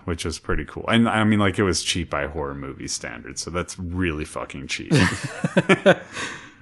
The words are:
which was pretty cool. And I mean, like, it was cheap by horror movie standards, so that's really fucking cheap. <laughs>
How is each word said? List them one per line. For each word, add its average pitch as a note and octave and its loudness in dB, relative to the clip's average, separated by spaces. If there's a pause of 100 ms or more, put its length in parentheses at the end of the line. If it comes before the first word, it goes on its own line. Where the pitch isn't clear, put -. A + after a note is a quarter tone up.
which F2 -4
was D#2+ -4
pretty D#2+ -2
cool. - -10
And A#2 6
I G#2+ 4
mean, G#2+ 6
like, G2 4
it A2 4
was F2+ 2
cheap E2 -2
by C#2+ -2
horror C#2+ -6
movie C#2 -10
standards, A#1+ -10
so E2 -10
that's E2+ -4
really F2 -2
fucking C2 -8
cheap. - -2
<laughs> - 2 (760)